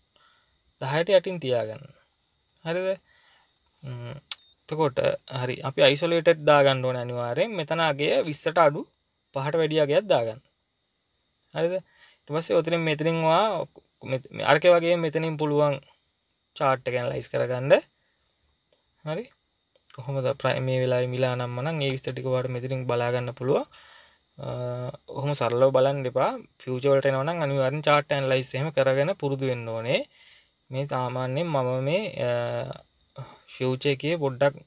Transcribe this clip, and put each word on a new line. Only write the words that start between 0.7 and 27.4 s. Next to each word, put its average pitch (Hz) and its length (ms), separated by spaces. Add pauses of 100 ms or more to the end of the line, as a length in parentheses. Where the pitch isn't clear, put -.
දහයට 147 280
යටින් 185 300
තියාගන්න. 113 440 (800)
හරිද? 175 220 (960)
ම්ම්. 123 320 (440)
එතකොට 151 400 (300)
හරි. 127 320
අපි - 200
අයිසොලේටඩ් 160 640
දාගන්න 139 400
ඕනේ 127 160
අනිවාර්යෙන්. 123 540
මෙතන 160 240
අගය 147 280 (140)
විස්සට 156 360
අඩු, 160 240 (540)
පහට 143 200
වැඩි 156 240
අගයක් 151 260
දාගන්න. 123 340 (1120)
හරිද? 165 200
ඊට - 600
පස්සේ 165 240
ඔතනින් 165 220
මෙතනින් 160 440
ඔයා 170 420 (380)
මෙත-, 131 280 (120)
අරකේ 151 280
වගේ 170 240
මෙතනින් 160 420
පුළුවන් 147 380 (800)
චාට් 131 320
එක 123 80
ඇනලයිස් 123 320
කරගන්න. 127 460 (1300)
හරි? 165 200 (680)
කොහොමද 131 400
ප්‍රයි-, 131 260
මේ 131 200
වෙලාවේ 127 280
මිලා 127 280
නම් 123 260
නම් 160 200
ඒ 139 80
විස්තර 131 220
ටික 127 140
ඔයාලට 127 240
මෙතනින් 127 380
බලා 120 240
ගන්න 123 200
පුළුවන්. 151 340 (720)
අ, 135 100 (600)
ඔහොම 139 260
සරලව 123 380
බලන්න 135 340
එපා. 127 260 (280)
ෆියුචර් 127 300
වලට 139 160
එනවා 135 180
නම් 170 180